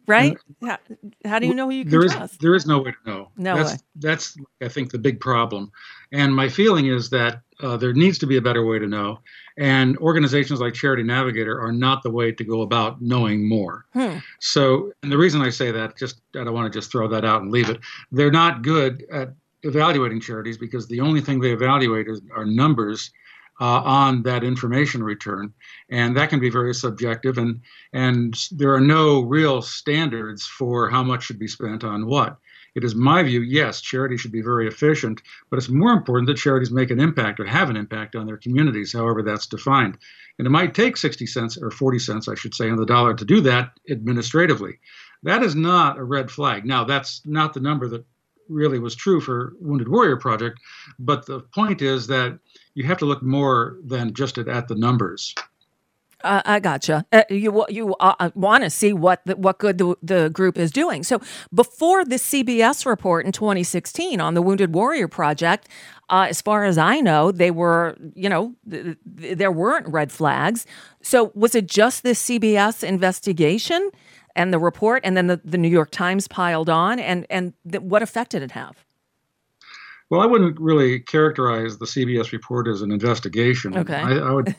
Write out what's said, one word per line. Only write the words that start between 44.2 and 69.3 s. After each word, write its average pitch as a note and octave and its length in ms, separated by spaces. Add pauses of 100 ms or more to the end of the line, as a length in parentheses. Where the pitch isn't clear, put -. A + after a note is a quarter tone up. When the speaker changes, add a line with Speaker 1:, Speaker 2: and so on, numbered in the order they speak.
Speaker 2:
That G3+ 200
is F#3 120
not D#3+ 440
a C3+ 60
red C3 260
flag. A#2 360
Now, B2+ 180
that's C3+ 400
not D3+ 300
the C3+ 60
number C3+ 280
that A#2 160 (440)
really D3 300
was A#2 160
true F3+ 260
for B2 400
Wounded C#3+ 280
Warrior F3+ 300
Project, A#2 420 (380)
but B2+ 260
the C3+ 160
point G3+ 400
is C3+ 280
that B2+ 300 (360)
you C3 100
have F3+ 140
to D3+ 80
look C#3+ 160
more C3 600
than A#2+ 300
just C3 240
at, A#2 120
at A#2+ 200
the A#2 60
numbers. A2 600 (880)
Speaker 1:
Uh, G3+ 220
I G#3 160
gotcha. D#3 520
Uh, A3 160
you G3+ 220
wa-, G#3 180
you, G#3+ 280
uh, F#3+ 240
uh, F3 140
wanna G3 360
see G#3 220
what F3+ 320
the, F#3 120
what F#3+ 220
good G3 200
the, F3 240
the E3 280
group F#3 280
is E3 120
doing. C4+ 320
So - 180 (320)
before E4 520
the B3+ 140
C C#4 240
B A#3 200
S C4 240
report F3+ 400
in F#3+ 60
twenty G3 300
sixteen G#3+ 580
on D#3+ 140
the E3+ 80
Wounded F#3+ 320
Warrior A3+ 340
Project, E3 600 (400)
uh, F#3 200
as - 120
far G#3 240
as F3+ 140
I G3+ 220
know, E3+ 320
they F3 180
were, E3+ 460 (180)
you F#3+ 140
know, G3+ 260 (140)
th-, E3 280 (220)
th-, E3 200